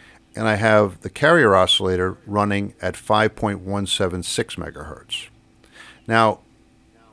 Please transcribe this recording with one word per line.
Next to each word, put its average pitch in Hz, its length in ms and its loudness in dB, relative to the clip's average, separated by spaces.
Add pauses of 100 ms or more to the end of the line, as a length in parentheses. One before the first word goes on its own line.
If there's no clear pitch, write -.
(360)
and 110 120 -2
I 107 80 2
have 104 460 2
the 95 80 -12
carrier 143 460 4
oscillator 92 720 2
running 101 560 -2
at 87 160 -6
five 107 380 0
point 101 260 -4
one 98 240 -6
seven 92 380 -4
six - 320 -8
megahertz. - 720 -12 (800)
Now, 113 320 2 (720)